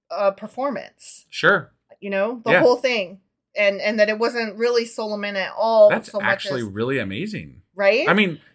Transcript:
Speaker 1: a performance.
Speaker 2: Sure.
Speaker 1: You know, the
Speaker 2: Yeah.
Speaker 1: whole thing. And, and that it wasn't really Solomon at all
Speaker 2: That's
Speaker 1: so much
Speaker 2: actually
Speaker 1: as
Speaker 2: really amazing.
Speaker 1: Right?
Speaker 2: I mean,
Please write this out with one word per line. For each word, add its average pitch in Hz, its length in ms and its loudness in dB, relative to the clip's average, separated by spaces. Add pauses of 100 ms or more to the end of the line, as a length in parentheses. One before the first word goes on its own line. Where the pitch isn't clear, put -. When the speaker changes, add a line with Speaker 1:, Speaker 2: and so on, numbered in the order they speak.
(100)
Speaker 1:
a 196 220 0
performance. - 1000 -10
Speaker 2:
Sure. 170 420 0 (280)
Speaker 1:
You 196 100 -10
know, 214 340 -2
the 226 80 0
Speaker 2:
Yeah. 180 80 6
Speaker 1:
whole 247 160 6
thing. 202 440 -4 (360)
And, 202 240 2
and 214 180 -2
that 208 100 4
it 214 100 -2
wasn't 226 380 -4
really 233 280 0
Solomon 208 520 -8
at 185 200 -4
all 214 340 6
Speaker 2:
That's 220 220 -2
Speaker 1:
so 214 80 -8
much - 80 -4
Speaker 2:
actually 120 340 -4
Speaker 1:
as 107 60 -6
Speaker 2:
really 117 300 -4
amazing. 101 640 -8 (120)
Speaker 1:
Right? 202 340 2
Speaker 2:
I 170 60 4
mean, 190 260 2 (140)